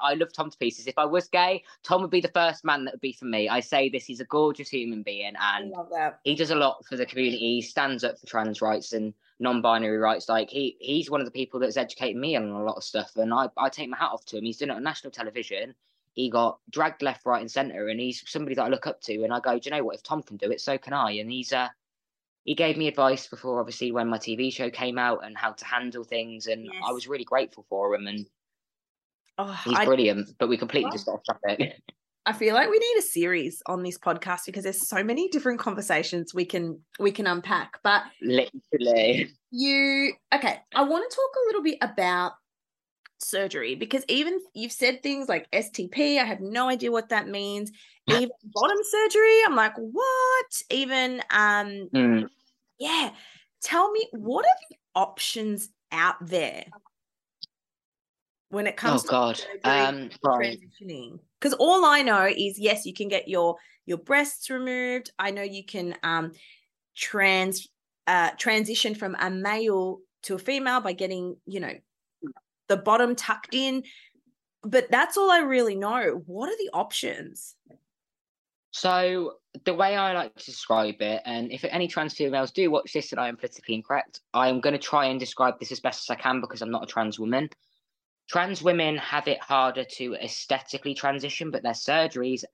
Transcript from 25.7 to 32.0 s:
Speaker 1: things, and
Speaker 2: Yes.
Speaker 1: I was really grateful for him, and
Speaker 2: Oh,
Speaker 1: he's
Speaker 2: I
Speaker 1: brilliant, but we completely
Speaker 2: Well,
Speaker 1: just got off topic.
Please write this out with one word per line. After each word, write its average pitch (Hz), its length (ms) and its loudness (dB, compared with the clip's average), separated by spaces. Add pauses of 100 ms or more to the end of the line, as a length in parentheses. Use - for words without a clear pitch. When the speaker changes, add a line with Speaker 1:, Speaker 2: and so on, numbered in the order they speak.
Speaker 1:
things, 113 440 -8
and 110 180 -4
Speaker 2:
Yes. - 80 -14 (140)
Speaker 1:
I 120 40 -2
was 123 160 -8
really 135 180 -6
grateful - 440 -4
for 101 240 0
him, 101 140 -2
and 104 180 -8 (1120)
Speaker 2:
Oh, 196 140 -6 (120)
Speaker 1:
he's 120 140 2
Speaker 2:
I - 80 6
Speaker 1:
brilliant, 107 540 4
but 117 100 2
we 120 80 2
completely 127 280 0
Speaker 2:
Well, - 80 -4
Speaker 1:
just - 120 -8
got 101 100 0
off - 80 -8
topic. - 600 -2 (200)